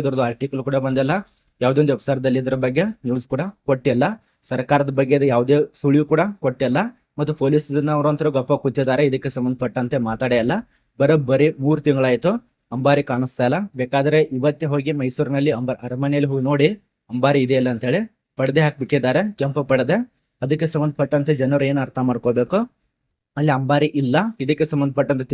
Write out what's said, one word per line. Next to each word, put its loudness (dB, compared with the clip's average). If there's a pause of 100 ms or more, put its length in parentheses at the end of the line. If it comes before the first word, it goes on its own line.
ಇದರದ್ದು 0
ಆರ್ಟಿಕಲ್ -6
ಕೂಡ -2
ಬಂದಿಲ್ಲ, 0 (480)
ಯಾವುದೇ 2
ಒಂದು 2
ವೆಬ್ಸೈಟ್ -2
ದಲ್ಲಿ 2
ಇದ್ರ -2
ಬಗ್ಗೆ 0 (220)
ನ್ಯೂಸ್ -2
ಕೂಡ -2 (260)
ಕೊಟ್ಟಿಲ್ಲ, 2 (460)
ಸರ್ಕಾರದ 0
ಬಗ್ಗೆ 2
ಅದು 2
ಯಾವುದೇ 4 (240)
ಸುಳಿವು 4
ಕೂಡ 4 (220)
ಕೊಟ್ಟಿಲ್ಲ, 0 (400)
ಮತ್ತು -2
ಪೊಲೀಸ್ 2 (300)
ಅವ್ರಂತರೂ 0
ಗಪ್ಪ 0 (100)
ಕೂತಿದ್ದಾರೆ, 0
ಇದಕ್ಕೆ -4
ಸಂಬಂಧಪಟ್ಟಂತೆ -4 (100)
ಮಾತಾಡೇ 0
ಇಲ್ಲ. 0 (480)
ಬರೋಬ್ಬರಿ 2 (160)
ಮೂರು 0
ತಿಂಗಳಾಯ್ತು 2 (400)
ಅಂಬಾರಿ 2
ಕಾಣಿಸ್ತಾ -2
ಇಲ್ಲ. 0 (220)
ಬೇಕಾದ್ರೆ 2 (180)
ಇವತ್ತೇ 0
ಹೋಗಿ -2
ಮೈಸೂರಿನಲ್ಲಿ -2
ಅಂಬ-, -4
ಅರಮನೆಯಲ್ಲಿ 0
ಹೋಗಿ 0
ನೋಡಿ 4 (400)
ಅಂಬಾರಿ 2
ಇದೆಯಲ್ಲ 2
ಅಂತ -6
ಹೇಳಿ 0 (360)
ಪರದೆ 2
ಹಾಕ್ಬಿಟ್ಟಿದ್ದಾರೆ, 0 (180)
ಕೆಂಪು -2
ಪರದೆ. 2 (440)
ಅದಕ್ಕೆ 0
ಸಂಬಂಧಪಟ್ಟಂತೆ 0
ಜನರು 2
ಏನ್ 0
ಅರ್ಥ -10 (100)
ಮಾಡ್ಕೋಬೇಕು, 0 (800)
ಅಲ್ಲಿ 2
ಅಂಬಾರಿ 2 (120)
ಇಲ್ಲ. 0 (240)
ಇದಕ್ಕೆ 0
ಸಂಬಂಧಪಟ್ಟಂತೆ 0